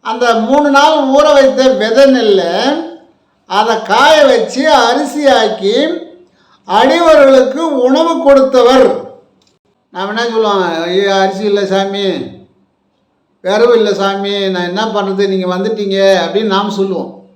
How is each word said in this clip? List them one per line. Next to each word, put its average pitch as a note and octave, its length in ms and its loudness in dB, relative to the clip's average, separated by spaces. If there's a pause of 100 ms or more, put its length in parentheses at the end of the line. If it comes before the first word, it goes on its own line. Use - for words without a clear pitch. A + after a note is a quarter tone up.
அந்த A#3 320 -4
மூணு C4+ 360 0
நாள் D4 280 2
ஊற C#4+ 360 2
வைத்த C4 340 2
விதை A3+ 380 2
நெல்லை G#3 460 2 (920)
அதை G#3+ 360 -2
காய D4 440 2
வச்சு C4 480 0
அரிசியாக்கி C4 1300 0 (640)
அடியவர்களுக்கு C4+ 920 4
உணவு D#4 680 0
கொடுத்தவர். C4 920 2 (760)
நாம் F#3+ 160 -8
என்ன A3 140 -6
சொல்லுவோம், G3+ 640 -2
"ஐயோ, G3 320 -2
அரிசி F#3+ 280 -2
இல்லை G3+ 220 -2
சாமி, G3 480 -4 (1300)
விரவு A3+ 340 2
இல்லை G#3 180 0
சாமி, G3 560 -4
நான் F3+ 180 -6
என்ன G3+ 180 -4
பண்றது, G3 420 -4
நீங்க F#3 280 -2
வந்துட்டீங்க" G3 640 0
அப்படின்னு E3+ 240 -4
நாம் G3+ 260 -2
சொல்லுவோம். F#3+ 460 -6 (200)